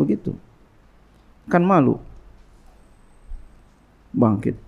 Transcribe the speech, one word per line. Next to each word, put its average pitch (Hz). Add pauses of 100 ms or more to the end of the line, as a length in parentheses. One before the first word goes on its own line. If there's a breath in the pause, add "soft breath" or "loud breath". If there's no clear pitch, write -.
begitu. - (1200)
Kan 180
malu. 131 (2250)
Bangkit 110 (120)